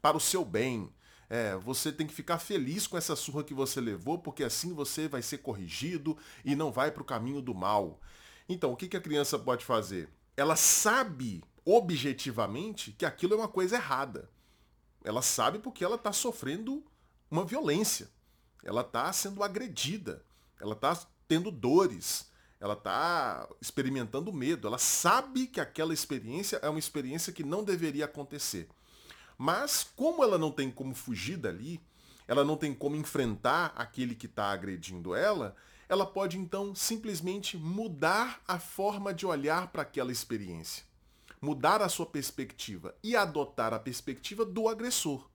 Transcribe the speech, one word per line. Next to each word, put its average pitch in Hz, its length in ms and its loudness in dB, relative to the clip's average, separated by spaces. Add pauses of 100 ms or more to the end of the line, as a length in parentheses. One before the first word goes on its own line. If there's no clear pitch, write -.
para 156 160 6
o - 40 0
seu 185 220 2
bem. 120 480 0 (380)
É, 110 280 0
você 123 340 -2
tem 151 160 -2
que 156 60 -10
ficar 165 260 -2
feliz 175 480 -2
com 180 100 -4
essa 160 180 -2
surra 147 280 -4
que 147 100 -8
você 135 260 0
levou, 113 380 -2
porque 147 260 -6
assim 165 300 -2
você 156 340 -2
vai 139 140 -4
ser - 180 -6
corrigido 139 760 -4 (260)
e 139 120 2
não 147 160 0
vai 131 180 4
pro 147 140 -6
caminho 131 380 -4
do 123 120 -4
mal." 95 460 2 (480)
Então, 180 240 0
o 120 40 -2
que 185 120 -8
que 185 100 -4
a 175 40 -2
criança 147 360 2
pode 120 260 0
fazer? 98 460 0 (260)
Ela 156 200 4
sabe 156 880 4 (220)
objetivamente 143 1300 2
que - 120 -2
aquilo 180 300 2
é - 20 2
uma 220 100 0
coisa 185 280 2
errada. 139 520 -2 (760)
Ela 110 180 0
sabe 135 380 2
porque 226 240 -6
ela 185 160 0
tá 208 120 -2
sofrendo 226 720 -4 (460)
uma 170 160 0
violência. 208 640 2 (540)
Ela 117 200 0
tá 127 300 -2
sendo 202 300 -2
agredida. 190 840 -4 (340)
Ela 107 140 -4
tá 147 260 2 (280)
tendo 175 240 4
dores. 131 800 2 (280)
Ela 101 160 -2
tá 120 720 0 (140)
experimentando 135 720 -2
medo. 131 340 -2
Ela 120 120 -2
sabe 262 680 4
que - 160 -4
aquela 160 320 -2
experiência 147 720 -4
é 151 60 0
uma 156 100 -2
experiência 151 520 -4
que 175 120 -8
não 175 200 -2
deveria 160 420 0
acontecer. 139 640 -6 (680)
Mas, 190 480 2 (100)
como 320 280 4
ela 196 160 6
não 156 120 2
tem 135 200 -2
como 131 240 -6
fugir 120 420 -4
dali, 120 420 -4 (480)
ela 135 160 6
não 151 140 2
tem 147 160 -2
como 143 220 -2
enfrentar 143 800 2
aquele 120 400 -4
que 110 120 -12
tá 104 180 -2
agredindo 92 680 -4
ela, 147 420 2 (320)
ela 190 180 2
pode, 190 320 -2
então, 196 360 -4
simplesmente 196 840 -4
mudar 185 880 0
a 180 100 0
forma 202 560 -2
de 180 120 -6
olhar 160 420 0
pra 156 160 -4
aquela 127 280 -4
experiência. 98 720 -6 (580)
Mudar 151 400 4
a 190 60 2
sua 165 180 -2
perspectiva 110 960 -8
e 226 140 0
adotar 147 580 2
a 110 60 -2
perspectiva 139 640 -6
do 214 240 0
agressor. 220 680 -2